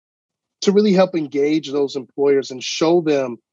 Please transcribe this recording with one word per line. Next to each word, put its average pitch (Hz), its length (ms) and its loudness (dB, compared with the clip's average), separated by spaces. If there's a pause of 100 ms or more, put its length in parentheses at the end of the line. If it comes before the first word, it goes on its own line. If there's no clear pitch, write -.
(600)
to 208 120 0
really 208 200 4
help 185 240 2
engage 147 560 -2
those 143 240 -2
employers 139 540 -2
and 127 140 -12
show 170 360 0
them 139 380 -2 (160)